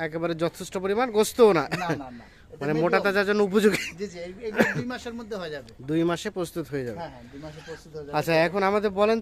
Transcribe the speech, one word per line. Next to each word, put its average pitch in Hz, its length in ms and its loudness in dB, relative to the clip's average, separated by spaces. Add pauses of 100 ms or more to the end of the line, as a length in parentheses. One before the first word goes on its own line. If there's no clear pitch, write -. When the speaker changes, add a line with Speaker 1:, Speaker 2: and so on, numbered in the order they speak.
Speaker 1:
একেবারে 165 280 -2
যথেষ্ট 165 440 -4
পরিমাণ 202 320 0
গোস্তও 214 420 6
না। 156 160 4
Speaker 2:
না, 170 200 -6
না, 143 220 -4
না। 120 140 -18 (260)
এটা - 100 -18
Speaker 1:
মানে 139 120 -2
Speaker 2:
medium। 156 120 2
Speaker 1:
মোটা 180 160 4
তাজার 196 260 2
জন্য 208 160 2
উপযোগী। 202 400 4 (160)
Speaker 2:
জি, 202 80 -8
জি, 180 120 -14
এই, 370 140 -10 (140)
এই - 60 -6 (220)
দুই - 180 -4
মাসের 240 260 -10
মধ্যে 226 180 -12
হয়ে 175 180 -8
যাবে। 120 160 -12 (180)
Speaker 1:
দুই 160 220 2
মাসে 170 200 -2
প্রস্তুত 170 420 -6
হয়ে 135 160 -4
যাবে। 107 100 -8
Speaker 2:
হ্যাঁ, 151 120 -10
হ্যাঁ, 123 220 -20
দুই 139 120 -14
মাসে 156 220 -16
প্রস্তুত 160 300 -16
হয়ে 151 100 -12
যাবে। 143 120 -4
Speaker 1:
আচ্ছা, 151 140 0 (140)
এখন 190 240 -2
আমাদের 208 200 0 (100)
বলেন 220 220 4